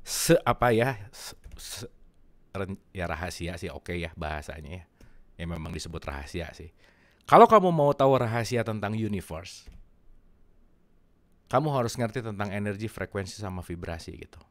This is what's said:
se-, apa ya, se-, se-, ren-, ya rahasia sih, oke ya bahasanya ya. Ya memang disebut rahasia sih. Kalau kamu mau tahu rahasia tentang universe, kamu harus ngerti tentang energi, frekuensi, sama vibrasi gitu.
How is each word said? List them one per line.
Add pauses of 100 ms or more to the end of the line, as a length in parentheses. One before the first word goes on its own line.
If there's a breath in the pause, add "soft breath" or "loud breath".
se-,
apa
ya, (180)
se-, (160)
se-, (600)
ren-, (100)
ya
rahasia
sih,
oke
ya
bahasanya
ya. (540 soft breath)
Ya
memang
disebut
rahasia
sih. (540 soft breath)
Kalau
kamu
mau
tahu
rahasia
tentang
universe, (1800)
kamu
harus
ngerti
tentang
energi,
frekuensi,
sama
vibrasi
gitu. (100)